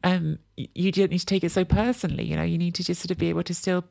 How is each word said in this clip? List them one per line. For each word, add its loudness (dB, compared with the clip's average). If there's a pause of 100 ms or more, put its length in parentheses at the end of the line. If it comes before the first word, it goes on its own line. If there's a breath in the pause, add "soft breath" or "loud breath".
um, 2 (180)
y-, -8
you 0
don't 4
need 2
to -6
take 0
it 0
so 2
personally. 2
You -2
know, 0
you 0
need -2
to -6
just -2
sort -4
of -2
be 0
able 0
to -6
still 0